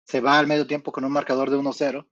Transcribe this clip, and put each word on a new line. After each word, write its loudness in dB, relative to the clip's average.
Se -2
va 4
al 4
medio 2
tiempo -6
con -6
un -2
marcador 0
de 2
uno -2
cero. -4